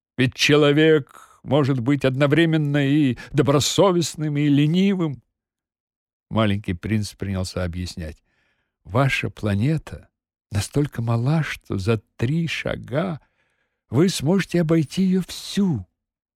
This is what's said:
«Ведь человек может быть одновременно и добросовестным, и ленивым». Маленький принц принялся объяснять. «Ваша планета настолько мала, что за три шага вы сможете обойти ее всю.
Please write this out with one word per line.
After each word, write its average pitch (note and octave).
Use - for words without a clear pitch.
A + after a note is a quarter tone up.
«Ведь B2+
человек D3
может C3+
быть C3+
одновременно D3
и C#3
добросовестным, D3+
и D3
ленивым». D#3+
Маленький G2+
принц G2+
принялся F#2+
объяснять. F2
«Ваша A#2+
планета G#2+
настолько C3
мала, A#2+
что -
за G#2+
три D#3
шага B2
вы D3+
сможете F3
обойти E3
ее F#3
всю. E3